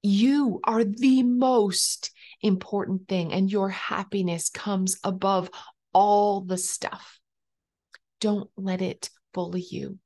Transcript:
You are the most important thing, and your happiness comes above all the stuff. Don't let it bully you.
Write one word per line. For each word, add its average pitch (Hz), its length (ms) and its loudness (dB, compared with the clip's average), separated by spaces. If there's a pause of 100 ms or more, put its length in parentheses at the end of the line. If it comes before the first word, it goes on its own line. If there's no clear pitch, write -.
You 233 580 2
are 226 200 2
the 254 380 4
most 247 880 2 (320)
important 190 680 -2
thing, 175 240 -2
and 190 180 2
your 196 200 0
happiness 185 800 -4
comes 190 520 -4
above 190 460 0 (460)
all 208 480 4
the 185 160 -4
stuff. - 600 -8 (1000)
Don't 208 340 -2
let 190 280 -4
it - 260 -6 (240)
bully 175 300 -4
you. - 440 -10